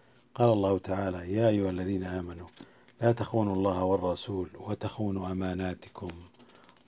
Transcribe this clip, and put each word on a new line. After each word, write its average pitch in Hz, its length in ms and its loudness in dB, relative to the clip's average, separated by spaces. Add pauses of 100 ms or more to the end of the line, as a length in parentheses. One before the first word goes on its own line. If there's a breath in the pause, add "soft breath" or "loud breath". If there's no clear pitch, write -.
(360 soft breath)
قال 120 140 6
الله 98 280 4
تعالى: 92 560 -4
"يا 113 160 4
أيها 98 200 4
الذين 92 340 -2
آمنوا 87 440 -8 (540 loud breath)
لا 117 100 6
تخونوا 107 440 0
الله 95 280 2
والرسول 92 680 0 (100)
وتخونوا 101 720 -4
أماناتكم 92 800 -4 (760 soft breath)